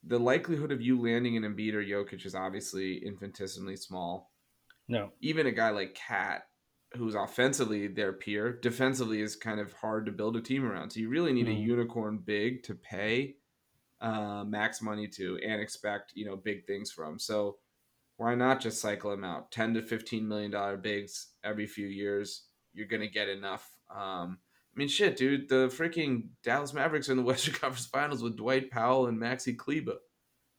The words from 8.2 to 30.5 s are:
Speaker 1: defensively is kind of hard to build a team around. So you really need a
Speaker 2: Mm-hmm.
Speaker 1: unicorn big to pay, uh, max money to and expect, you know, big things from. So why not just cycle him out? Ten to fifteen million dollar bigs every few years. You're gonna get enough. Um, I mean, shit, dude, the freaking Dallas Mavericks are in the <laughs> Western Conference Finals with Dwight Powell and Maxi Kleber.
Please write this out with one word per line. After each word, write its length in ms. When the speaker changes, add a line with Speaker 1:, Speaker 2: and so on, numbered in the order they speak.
Speaker 1:
defensively 580
is 160
kind 240
of 140
hard 320
to 60
build 240
a 40
team 240
around. 260
So 100
you 100
really 240
need 140
a 40
Speaker 2:
Mm-hmm. 160
Speaker 1:
unicorn 500
big 460
to 100
pay, 640
uh, 420
max 380
money 260
to 300
and 240
expect, 520
you 120
know, 100
big 300
things 240
from. 280
So 380
why 160
not 260
just 220
cycle 280
him 140
out? 260
Ten 220
to 100
fifteen 460
million 220
dollar 260
bigs 520
every 240
few 200
years. 560
You're 120
gonna 220
get 220
enough. 360
Um, 480
I 40
mean, 100
shit, 280
dude, 320
the 200
freaking 600
Dallas 320
Mavericks 340
are 40
in 60
the 60
<laughs> 80
Western 220
Conference 320
Finals 360
with 140
Dwight 340
Powell 360
and 120
Maxi 380
Kleber. 400